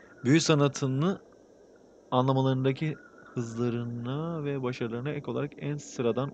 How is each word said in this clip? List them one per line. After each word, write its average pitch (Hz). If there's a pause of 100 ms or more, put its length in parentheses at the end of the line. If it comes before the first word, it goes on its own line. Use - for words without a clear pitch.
(240)
Büyü 147
sanatını 143 (880)
anlamalarındaki 131 (380)
hızlarına 120
ve 139
başarılarına 123
ek 147
olarak 131
en 147
sıradan 127